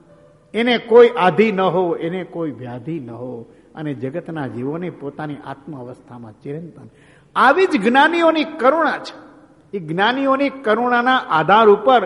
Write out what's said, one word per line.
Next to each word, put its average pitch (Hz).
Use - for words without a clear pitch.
એને 233
કોઈ 233
આધિ 185
ન 190
હો, 175
એને 170
કોઈ 165
વ્યાધિ 123
ન 120
હો, 120
અને 151
જગતના 143
જીવોને 139
પોતાની 143
આત્મ 135
અવસ્થામાં 120
ચિરંતન. 147
આવી 277
જ 359
જ્ઞાનીઓની 320
કરુણા 285
છે. -
એ -
જ્ઞાનીઓની 254
કરુણાના 247
આધાર 185
ઉપર 220